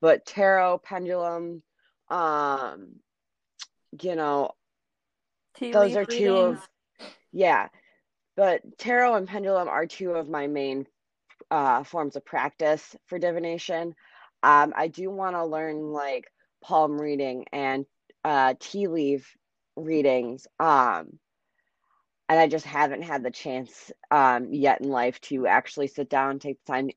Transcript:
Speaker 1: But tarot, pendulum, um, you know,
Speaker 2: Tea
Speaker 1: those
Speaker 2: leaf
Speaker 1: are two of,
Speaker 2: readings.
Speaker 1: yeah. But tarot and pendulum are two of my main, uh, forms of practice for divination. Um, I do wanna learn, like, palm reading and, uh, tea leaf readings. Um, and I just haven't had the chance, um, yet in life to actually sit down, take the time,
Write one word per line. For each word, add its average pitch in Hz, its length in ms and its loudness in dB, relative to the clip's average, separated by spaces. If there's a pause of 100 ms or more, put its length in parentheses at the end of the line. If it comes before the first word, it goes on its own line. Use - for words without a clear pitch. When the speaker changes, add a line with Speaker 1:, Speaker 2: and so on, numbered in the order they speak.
Speaker 1:
But 160 240 4
tarot, 190 540 2
pendulum, 170 840 -6 (460)
um, 139 880 -2 (1040)
you 175 140 -4
know, 147 360 -2 (1040)
Speaker 2:
Tea 247 160 -8
Speaker 1:
those 202 200 6
Speaker 2:
leaf 196 60 -2
Speaker 1:
are 202 80 0
two 196 300 0
of, 180 320 0 (320)
Speaker 2:
readings. - 160 -20 (160)
Speaker 1:
yeah. 165 360 2 (680)
But 190 420 0
tarot 247 380 2
and 190 120 -2
pendulum 190 420 -2
are 156 160 -2
two 185 260 -8
of 165 180 -4
my 147 180 -4
main, 139 380 -4 (640)
uh, 139 340 2
forms 147 320 -6
of 139 100 -12
practice 151 680 -2 (100)
for 180 140 -10
divination. 170 760 -4 (480)
Um, 147 320 6
I 160 140 -2
do 180 200 -10
wanna 190 360 -4
learn, 156 460 -6
like, 139 400 -6 (300)
palm 156 380 2
reading 139 540 -4
and, 135 320 -2 (380)
uh, 135 360 2
tea 202 280 -6
leaf 143 480 -2 (400)
readings. 135 720 0 (120)
Um, 127 600 2 (1080)
and 160 120 4
I 160 80 6
just 156 180 -4
haven't 147 380 -2
had 147 200 -6
the 123 80 -6
chance, - 600 -10 (200)
um, 127 400 4
yet 139 300 2
in 139 80 -4
life 127 320 -2
to 131 260 -4
actually 135 400 0
sit 139 220 -8
down, 135 300 0
take 135 260 -10
the 147 80 -8
time, 135 240 -2